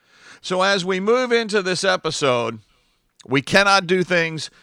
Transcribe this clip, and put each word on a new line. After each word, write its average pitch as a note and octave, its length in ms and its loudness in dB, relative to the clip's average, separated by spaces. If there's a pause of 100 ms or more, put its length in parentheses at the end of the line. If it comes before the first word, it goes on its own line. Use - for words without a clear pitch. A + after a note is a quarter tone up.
(400)
So F#3 220 -2
as G3 220 2
we F#3 160 -4
move A#3+ 320 0
into A3 300 0
this F3+ 220 -2
episode, C3 760 -2 (640)
we C3 160 0
cannot G3 440 2
do F3+ 180 2
things E3 460 -2 (120)